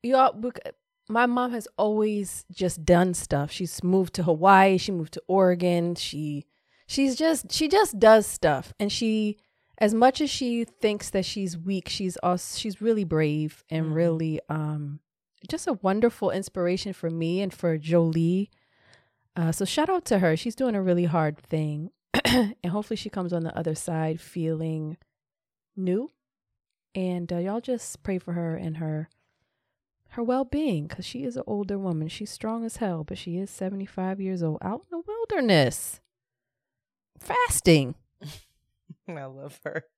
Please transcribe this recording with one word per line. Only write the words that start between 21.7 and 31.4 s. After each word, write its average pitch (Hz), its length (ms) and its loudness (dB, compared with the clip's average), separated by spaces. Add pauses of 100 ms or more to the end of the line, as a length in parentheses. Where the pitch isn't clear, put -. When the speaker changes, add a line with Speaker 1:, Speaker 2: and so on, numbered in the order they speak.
Speaker 1:
<clears throat> 240 100 0
And 240 300 2 (180)
hopefully 208 240 -4
she - 140 -10
comes 180 220 -4
on 170 100 -2
the 165 160 -6
other 160 160 -2
side 160 460 -4
feeling 160 760 -4 (800)
new. 196 360 -2 (840)
And, 180 380 -4
uh, 175 60 -2
y'all 196 220 -4
just - 440 -8
pray 190 140 -2
for 175 160 -8
her 165 220 -4
and 165 220 -6
her, 156 320 -6 (1000)
her 240 120 -8
well-being, 254 640 0
'cause - 180 -12
she 262 200 -10
is 247 120 -6
an 262 120 -6